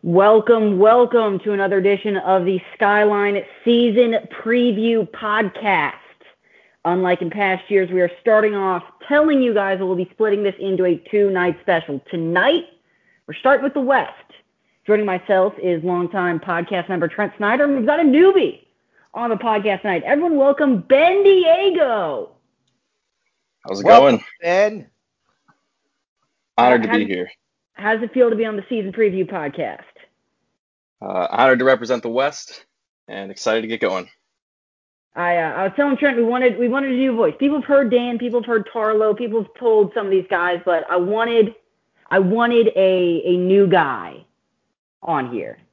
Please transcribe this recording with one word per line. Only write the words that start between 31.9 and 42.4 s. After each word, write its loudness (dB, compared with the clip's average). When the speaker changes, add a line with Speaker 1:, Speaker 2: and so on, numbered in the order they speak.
Speaker 2:
the -8
West -8
and -14
excited -4
to -10
get -8
going. -4
Speaker 1:
I, -2
uh, -4
I -6
was -4
telling -2
Trent 0
we 0
wanted, 0
we -2
wanted -2
a -2
new 0
voice. 0
People 0
have -6
heard 2
Dan, -2
people -4
have -12
heard -2
Tarlo, 0
people -6
have -12
told 2
some -6
of -4
these 0
guys, -2
but -2
I 0
wanted, 0
I 2
wanted 2